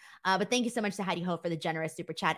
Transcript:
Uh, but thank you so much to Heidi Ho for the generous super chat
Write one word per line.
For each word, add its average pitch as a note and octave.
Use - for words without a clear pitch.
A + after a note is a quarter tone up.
Uh, F#3+
but G3
thank B3
you A#3+
so A#3+
much G#3
to G#3+
Heidi F3+
Ho F3
for F3
the E3
generous D#3+
super E3
chat D#3+